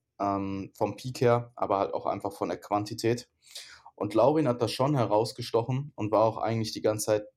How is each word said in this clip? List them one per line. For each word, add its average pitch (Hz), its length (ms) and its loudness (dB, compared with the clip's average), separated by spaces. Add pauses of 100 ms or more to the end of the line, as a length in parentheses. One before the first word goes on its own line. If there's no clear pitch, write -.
(200)
ähm, 98 560 -4
vom 101 200 -2
Peak - 260 -6
her, 120 340 4
aber 98 220 0
halt - 160 0
auch - 120 -4
einfach 101 260 -4
von 98 180 -4
der 90 100 -4
Quantität. 113 720 -2 (640)
Und 104 180 -4
Laurin 135 340 6
hat 120 120 -2
da 117 80 0
schon 139 260 0
herausgestochen 120 1000 0
und 107 160 -4
war 107 140 4
auch 113 120 2
eigentlich 110 360 -2
die - 100 -8
ganze 110 240 0
Zeit 107 200 2 (100)